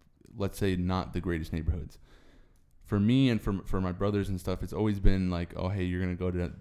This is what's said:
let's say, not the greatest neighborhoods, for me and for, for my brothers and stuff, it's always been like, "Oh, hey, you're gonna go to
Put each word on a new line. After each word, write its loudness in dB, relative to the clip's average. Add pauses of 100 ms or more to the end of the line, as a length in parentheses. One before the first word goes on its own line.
(360)
let's -4
say, 2
not -2
the -2
greatest -4
neighborhoods, -4 (840)
for 0
me 4
and 0
for, -2
for 0
my 0
brothers 0
and -4
stuff, -4
it's -6
always 0
been 8
like, -4
"Oh, -2
hey, -2
you're -2
gonna -2
go -2
to -2